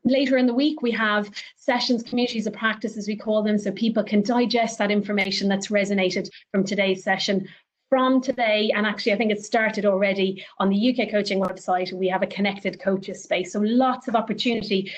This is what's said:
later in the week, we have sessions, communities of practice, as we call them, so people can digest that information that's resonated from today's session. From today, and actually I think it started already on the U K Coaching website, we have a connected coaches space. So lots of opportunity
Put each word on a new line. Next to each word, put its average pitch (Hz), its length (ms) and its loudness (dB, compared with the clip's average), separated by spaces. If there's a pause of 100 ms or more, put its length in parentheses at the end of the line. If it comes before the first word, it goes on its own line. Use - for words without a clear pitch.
later 269 320 4
in 254 80 4
the 233 80 2
week, 302 280 2
we 240 100 0
have 208 380 0 (280)
sessions, 247 440 0
communities 240 460 -2
of 220 60 -6
practice, 220 420 -4
as 202 140 -6
we 214 80 -4
call 214 260 0
them, 214 140 2
so 202 160 -2
people 220 320 0
can 208 160 2
digest 240 560 0
that 202 120 0
information 202 600 0
that's 196 180 0
resonated 196 600 0 (240)
from 196 100 2
today's 196 400 0
session. 190 420 0 (440)
From 262 320 4
today, 214 540 0
and 208 120 0
actually 202 260 0
I 196 40 0
think 220 140 2
it 208 140 -2
started 214 400 0
already 196 580 2 (140)
on 196 120 2
the 196 60 4
U 247 200 2
K 247 100 0
Coaching 202 340 0
website, 185 540 -2
we 185 140 0
have 185 160 0
a - 20 0
connected 196 560 -4
coaches 196 400 -4
space. 180 320 -2
So 208 60 -2
lots 247 480 2
of 226 80 -2
opportunity 214 840 -2